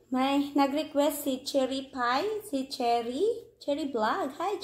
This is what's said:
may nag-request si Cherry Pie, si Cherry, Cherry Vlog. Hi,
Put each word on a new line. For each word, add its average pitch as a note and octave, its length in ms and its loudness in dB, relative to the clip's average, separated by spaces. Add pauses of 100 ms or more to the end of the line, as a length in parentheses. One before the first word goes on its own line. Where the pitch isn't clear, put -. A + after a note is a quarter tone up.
may C#4 480 2
nag-request C#4+ 720 2
si C4 160 -2
Cherry C4+ 480 -2
Pie, C4+ 560 0
si C4+ 240 -2
Cherry, B3 880 0
Cherry C#4+ 320 -2
Vlog. C4 480 0
Hi, F#4+ 240 -2